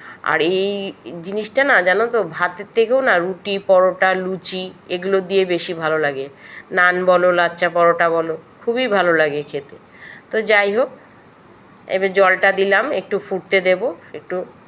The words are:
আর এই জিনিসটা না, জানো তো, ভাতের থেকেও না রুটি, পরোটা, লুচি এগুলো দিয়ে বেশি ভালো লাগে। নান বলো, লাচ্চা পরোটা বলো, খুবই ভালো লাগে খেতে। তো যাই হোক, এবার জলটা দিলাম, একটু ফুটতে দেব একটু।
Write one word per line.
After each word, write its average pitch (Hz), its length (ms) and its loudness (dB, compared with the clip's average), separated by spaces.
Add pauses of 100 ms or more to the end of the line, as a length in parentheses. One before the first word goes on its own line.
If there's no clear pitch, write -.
(240)
আর 156 180 0
এই 196 520 -2 (300)
জিনিসটা 214 400 -4
না, 247 180 2
জানো 185 260 2
তো, 233 160 -2
ভাতের 175 420 -6 (100)
থেকেও 233 260 2
না 226 160 2
রুটি, 190 420 -4
পরোটা, 185 540 2
লুচি 185 580 -6 (180)
এগুলো 190 320 -2
দিয়ে 190 240 0
বেশি 180 280 -4
ভালো 160 260 -2
লাগে। 139 300 -4 (420)
নান 180 340 2
বলো, 180 260 4
লাচ্চা 175 380 0
পরোটা 170 400 4
বলো, 165 280 -2 (280)
খুবই 247 220 -2
ভালো 180 260 2
লাগে 151 300 0
খেতে। - 320 -12 (560)
তো 220 100 -2
যাই 202 320 2
হোক, 254 160 0 (1000)
এবার 190 260 -2
জলটা 185 380 4
দিলাম, 196 400 0
একটু 196 280 -4
ফুটতে 190 420 -2
দেব 185 320 0 (200)
একটু। 180 320 -8 (220)